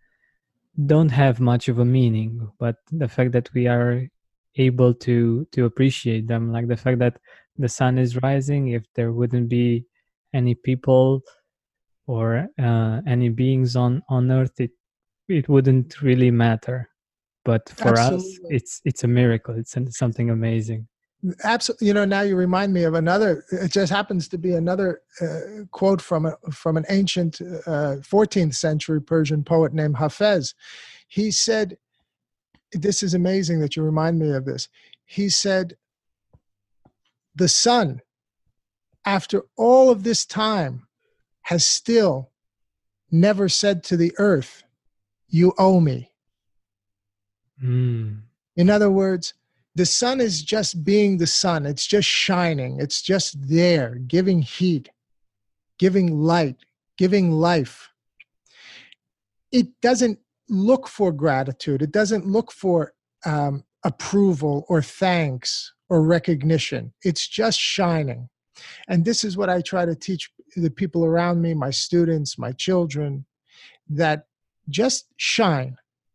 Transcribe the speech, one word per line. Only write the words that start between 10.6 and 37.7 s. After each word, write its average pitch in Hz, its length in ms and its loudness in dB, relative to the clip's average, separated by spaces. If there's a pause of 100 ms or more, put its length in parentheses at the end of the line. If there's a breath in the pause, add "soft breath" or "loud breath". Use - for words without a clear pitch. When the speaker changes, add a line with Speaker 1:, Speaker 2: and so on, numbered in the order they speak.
Speaker 1:
or, 117 420 -2 (100)
uh, 117 480 0
any 123 220 0
beings 127 480 0
on, 123 320 0
on 127 220 0
Earth, 131 280 0
it, 120 120 -4 (580)
it 160 220 -2
wouldn't 131 500 4
really 127 300 4
matter. 117 580 0 (560)
But 113 240 0
for 233 300 2
us, 123 160 2
Speaker 2:
Absolutely. 185 420 -6
Speaker 1:
it's, - 300 -8
it's - 180 -4
a 120 40 0
miracle. 120 500 0
It's - 180 -10
an-, 123 160 -6
something 117 380 -2
amazing. 113 580 -4 (560)
Speaker 2:
Abso-, 226 380 -2
you 202 100 2
know, 202 140 2
now 196 160 0
you 202 120 0
remind 185 380 0
me 180 120 0
of 160 100 0
another, 170 580 0
it 185 200 -4
just 196 200 0
happens 202 360 -4
to 185 100 -8
be 175 160 -2
another, 180 480 -2 (180)
uh, 180 500 -8
quote 196 300 0
from 160 240 -2
a, 160 100 -2 (160)
from 160 280 -2
an 156 100 -6
ancient, 185 540 0 (240)
uh, 147 360 -2
fourteenth 196 520 0
century 156 480 -2
Persian 151 420 0
poet 160 300 2
named 151 220 0
Hafez. 156 580 0 (540 loud breath)
He 214 220 -2
said, 214 460 -2 (960)
this 196 320 -2
is 175 100 -2
amazing 175 460 0
that 147 160 -4
you 160 60 -2
remind 156 360 0
me 151 140 0
of 135 120 -4
this. 131 240 -8 (360 soft breath)
He 202 240 -4
said, 185 480 -2 (1600)
"The 175 120 2
sun, 208 540 2 (1000)